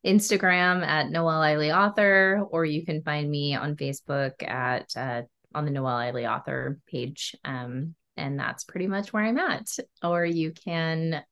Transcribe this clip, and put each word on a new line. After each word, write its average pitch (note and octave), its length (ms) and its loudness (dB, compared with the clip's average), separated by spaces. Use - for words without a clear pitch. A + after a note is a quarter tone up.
Instagram F3+ 800 4
at D3+ 260 0
Noelle D#3+ 320 2
Eiley D3+ 320 4
Author, G3 760 4
or E3 140 2
you D#3 200 -2
can D#3+ 200 -2
find D3 260 -2
me C#3+ 240 0
on D3 220 -4
Facebook C#3 680 -4
at, B2 540 -2
uh, A#2+ 260 -4
on D3+ 80 -2
the C#3+ 60 -2
Noelle C3 280 0
Eiley A#2+ 300 -2
Author C3 520 -4
page. C3+ 540 -8
Um, C3 500 -6
and C#3 220 -4
that's - 260 -6
pretty F#3 240 -6
much G3+ 240 -4
where G#3+ 120 0
I'm A#3 140 0
at. D#4 300 -2
Or F3 240 2
you E3 240 0
can D#3+ 800 -2